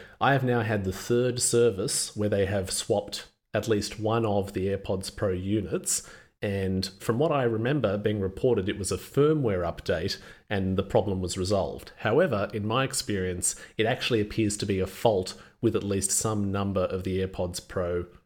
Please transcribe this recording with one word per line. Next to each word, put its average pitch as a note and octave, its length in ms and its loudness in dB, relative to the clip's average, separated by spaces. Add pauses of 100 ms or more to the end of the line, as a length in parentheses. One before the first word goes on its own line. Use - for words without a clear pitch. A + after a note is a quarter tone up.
(220)
I A#2+ 100 4
have C3+ 120 2
now A#2+ 180 2
had G#2+ 240 -2
the F#2+ 80 -2
third A#2+ 480 0
service A#2 760 2
where G#2 140 0
they G2+ 160 4
have F#2+ 260 -2
swapped - 560 -2 (260)
at G#2+ 140 0
least G#2+ 320 0
one A2 260 2
of G2+ 280 0
the F#2+ 140 0
AirPods G2 460 -4
Pro G2+ 180 0
units. G2 800 -2 (320)
And F#2+ 480 0 (120)
from A#2 180 0
what D#3 140 2
I C#3 100 2
remember A2+ 540 2
being G#2+ 240 0
reported, G2 480 2
it G#2 100 -2
was G2 140 -2
a F2+ 40 -2
firmware C#3 680 2
update E2+ 560 -2 (300)
and F#2+ 280 0
the G2 60 2
problem G2 360 2
was F2+ 180 -4
resolved. F#2 600 -2
However, A#2 560 2
in G#2 120 -4
my A#2+ 200 0
experience, F#2 720 -2 (220)
it G#2+ 80 4
actually A#2+ 360 2
appears G#2 360 0
to - 80 -2
be G2 140 0
a F#2 80 0
fault G2 480 0 (240)
with A2+ 160 2
at F#2+ 80 2
least G2 280 0
some G2+ 380 0
number G2 320 0
of F#2 220 -2
the F#2+ 160 -2
AirPods F#2 480 -4
Pro F2 380 -2 (200)